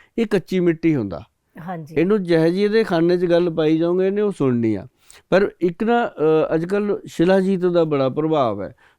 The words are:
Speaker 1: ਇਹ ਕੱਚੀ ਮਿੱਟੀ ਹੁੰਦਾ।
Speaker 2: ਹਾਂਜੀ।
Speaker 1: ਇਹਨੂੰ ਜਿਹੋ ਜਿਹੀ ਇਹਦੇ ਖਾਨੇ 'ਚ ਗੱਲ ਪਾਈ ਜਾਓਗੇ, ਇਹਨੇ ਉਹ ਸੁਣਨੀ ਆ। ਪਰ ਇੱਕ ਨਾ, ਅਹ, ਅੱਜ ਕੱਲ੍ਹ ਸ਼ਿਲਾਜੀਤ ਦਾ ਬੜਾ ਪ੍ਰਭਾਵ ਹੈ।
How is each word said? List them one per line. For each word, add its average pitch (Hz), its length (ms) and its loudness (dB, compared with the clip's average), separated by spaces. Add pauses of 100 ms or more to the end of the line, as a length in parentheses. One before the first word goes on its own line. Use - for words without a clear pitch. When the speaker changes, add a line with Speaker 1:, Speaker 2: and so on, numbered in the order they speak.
(180)
Speaker 1:
ਇਹ 226 80 0
ਕੱਚੀ 190 340 -2
ਮਿੱਟੀ 165 360 0
ਹੁੰਦਾ। 98 220 -4 (420)
Speaker 2:
ਹਾਂਜੀ। 165 380 -12
Speaker 1:
ਇਹਨੂੰ 190 240 2
ਜਿਹੋ 165 220 2
ਜਿਹੀ 180 180 2
ਇਹਦੇ 208 220 2
ਖਾਨੇ 175 320 2
'ਚ 175 80 0
ਗੱਲ 170 260 2
ਪਾਈ 160 280 0
ਜਾਓਗੇ, 175 280 0
ਇਹਨੇ 202 140 -2
ਉਹ 208 120 -2
ਸੁਣਨੀ 120 420 0
ਆ। 95 120 -8 (440)
ਪਰ 196 200 2 (100)
ਇੱਕ 180 240 -2
ਨਾ, 233 220 0
ਅਹ, 156 480 0
ਅੱਜ 165 100 -2
ਕੱਲ੍ਹ 202 320 -2 (100)
ਸ਼ਿਲਾਜੀਤ 185 540 0
ਦਾ 175 240 2
ਬੜਾ 143 240 0
ਪ੍ਰਭਾਵ 131 540 -2
ਹੈ। 87 120 -12 (240)